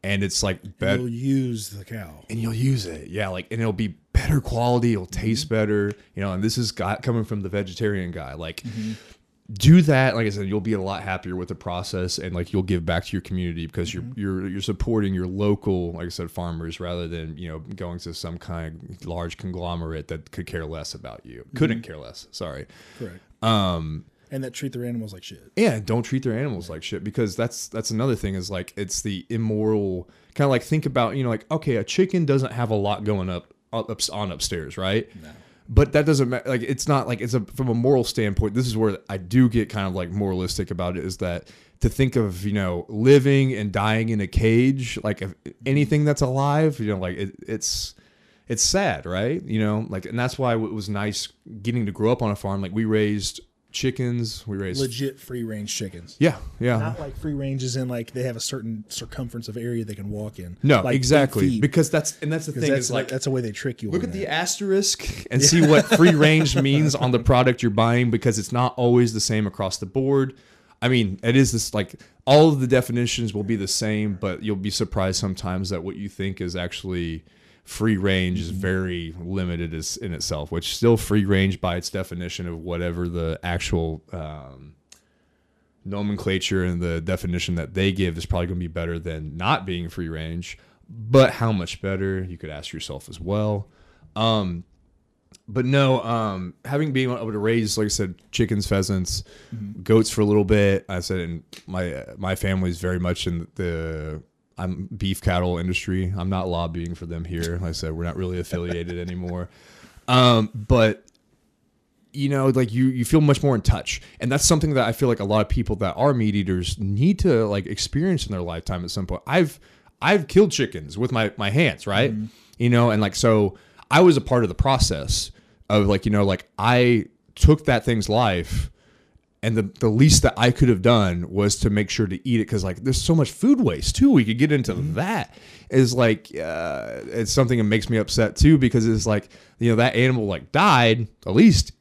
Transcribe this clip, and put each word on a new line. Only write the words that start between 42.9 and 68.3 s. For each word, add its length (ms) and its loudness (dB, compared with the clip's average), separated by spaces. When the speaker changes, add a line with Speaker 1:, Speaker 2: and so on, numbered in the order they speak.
Speaker 1:
and 180 -4
dying 380 0
in 120 0
a 60 -2
cage, 760 2
like, 200 -4
if 100 -8
anything 400 2
that's 160 2
alive, 580 0
you 80 -2
know, 120 -2
like, 180 -6
it, 180 -6
it's, 480 -6
it's 140 -4
sad, 460 0
right? 360 -2
You 160 -2
know, 300 0
like, 160 -8
and 140 -6
that's 180 -4
why 160 0
it 40 0
was 300 -4
nice 420 -4
getting 240 -2
to 40 -4
grow 200 0
up 100 0
on 80 0
a 60 -2
farm. 260 -4
Like, 100 -6
we 140 -2
raised 540 0
chickens. 720 -4
We 100 -6
raise 240 -4
Speaker 2:
Legit 380 -6
free 240 -10
range 320 -8
chickens. 440 -10
Speaker 1:
Yeah, 180 2
yeah. 200 0
Speaker 2:
Not 200 -4
like 180 -12
free 180 -6
range 280 -4
as 120 -6
in, 120 -4
like, 260 -8
they 100 -4
have 120 -4
a 60 -12
certain 480 -8
circumference 580 -10
of 100 -10
area 280 -4
they 80 -12
can 160 -10
walk 300 -8
in. 240 -14
Speaker 1:
No, 180 8
Speaker 2:
Like, 120 0
eight 40 2
Speaker 1:
exactly. 520 4
Speaker 2:
feet. 120 0
Speaker 1:
Because 300 2
that's, 300 -2
and 120 -4
that's 140 -6
the 60 -8
Speaker 2:
'Cause 100 -4
Speaker 1:
thing 80 2
Speaker 2:
that's 120 2
Speaker 1:
is, 40 -4
Speaker 2:
the, 80 -4
Speaker 1:
like, 140 -4
Speaker 2:
that's 160 -6
the 60 0
way 100 0
they 100 -4
trick 320 -8
you 80 -6
Speaker 1:
look 120 0
Speaker 2:
on 60 -4
Speaker 1:
at 40 -8
the 80 -6
Speaker 2:
that. 120 -6
Speaker 1:
asterisk 960 -2
and 120 2
Speaker 2:
Yeah. 60 6
Speaker 1:
see 200 6
what 180 8
free 300 6
range 400 6
Speaker 2:
<laughs> 60 4
Speaker 1:
means 340 4
on 160 0
the 80 2
product 420 4
you're 80 2
buying, 400 4
because 300 2